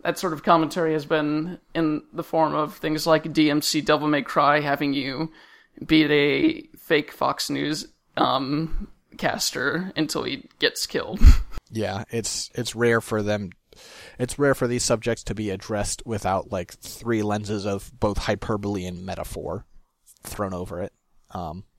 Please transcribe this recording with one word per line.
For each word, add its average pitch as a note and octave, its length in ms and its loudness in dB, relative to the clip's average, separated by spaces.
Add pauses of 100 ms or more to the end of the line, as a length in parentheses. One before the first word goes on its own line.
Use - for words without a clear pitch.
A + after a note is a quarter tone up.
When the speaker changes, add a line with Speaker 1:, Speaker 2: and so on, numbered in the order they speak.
Speaker 1:
that E3+ 160 -2
sort F3+ 140 -2
of D3+ 100 -8
commentary D#3+ 500 2
has D3 140 -4
been D#3 520 -2 (160)
in D#3 280 0 (100)
the E3 120 -8
form D#3 300 0
of D3+ 220 -4
things D3+ 300 -4
like D#3+ 260 2
D D3+ 180 4
M D3 120 2
C - 180 0
Devil D3+ 280 2
May C#3+ 140 2
Cry D3 380 2
having C#3+ 320 0
you C#3 380 -4 (560)
beat D#3 240 6
a C#3+ 560 2 (100)
fake - 360 0
Fox - 360 -2
News, C#3+ 380 -4 (300)
um, C3+ 720 -2 (280)
caster D#3 800 -4
until D3+ 280 -2
he B2 240 -8 (100)
gets - 280 -2
killed. G#2+ 380 -4
<laughs> - 60 12 (400)
Speaker 2:
Yeah, G2 400 -4
it's, - 440 -6
it's A#2 220 -6
rare A#2 240 4
for G#2+ 200 -2
them, G#2 300 -2 (640)
it's B2 220 -4
rare C#3 160 4
for B2 140 0
these A#2+ 160 -2
subjects A#2 400 0
to - 100 -4
be G#2 160 -4
addressed G2+ 560 -4
without, G2 460 -2
like, F2+ 220 -4
three A2+ 480 -4
lenses G#2 440 -4
of G2 320 -6
both G#2 200 0
hyperbole G2+ 680 -2
and F2+ 180 -10
metaphor F#2 600 -8 (580)
thrown G2 320 -6
over F2+ 280 -8
it. - 100 -8 (400)
Um, F2 320 -10 (140)